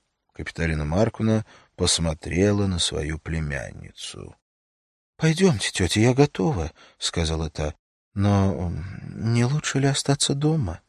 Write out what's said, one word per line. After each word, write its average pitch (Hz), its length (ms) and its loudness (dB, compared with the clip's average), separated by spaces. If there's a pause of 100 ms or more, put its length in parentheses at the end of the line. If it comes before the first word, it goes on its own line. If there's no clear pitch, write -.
(340)
Капиталина 80 500 -4
Марковна 110 640 0 (300)
посмотрела 90 880 0
на 90 140 -2
свою 78 380 -4
племянницу. 55 1160 -8 (840)
"Пойдёмте, 160 560 2
тётя, 95 280 2
я 123 140 6
готова", — 143 580 0 (260)
сказала 80 500 -2
та. 76 260 -4 (400)
"Но, 98 380 4
м, 87 800 -6
не 120 120 2
лучше 143 340 -2
ли 135 80 2
остаться 139 480 0
дома?" 143 540 0